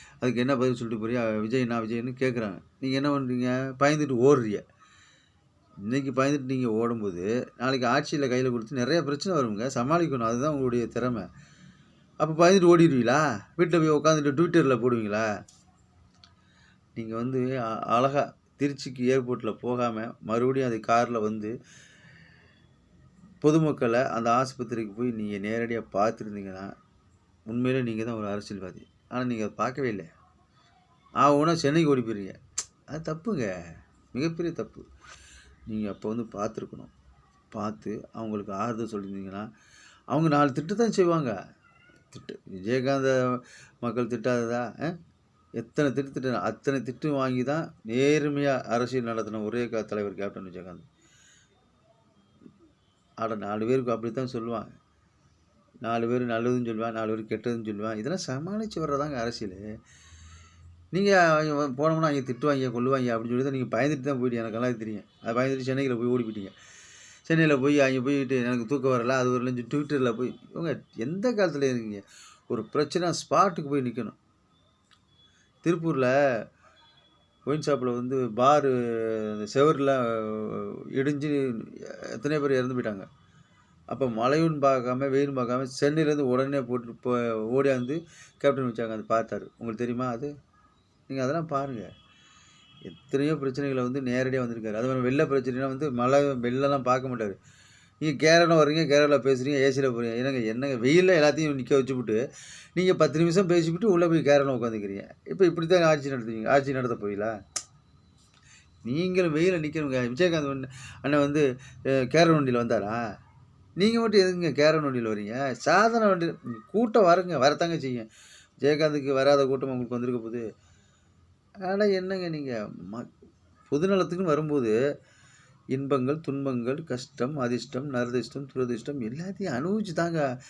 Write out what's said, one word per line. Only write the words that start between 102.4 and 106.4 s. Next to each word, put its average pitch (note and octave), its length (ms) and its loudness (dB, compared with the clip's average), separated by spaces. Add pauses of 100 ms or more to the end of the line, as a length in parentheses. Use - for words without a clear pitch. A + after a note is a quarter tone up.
நீங்க F#3 200 4
பத்து D3+ 260 4
நிமிஷம் E3+ 300 4
பேசிப்புட்டு E3+ 360 2
உள்ள F3 220 4
போய் E3 120 4
கேரளா C#3 340 4
உட்காந்துக்கிறீங்க. G#2+ 580 -6 (120)
இப்ப F3 220 2
இப்படித்தான் E3+ 380 4
ஆட்சி C#3+ 280 2
நடத்துவீங்க, A2+ 360 -6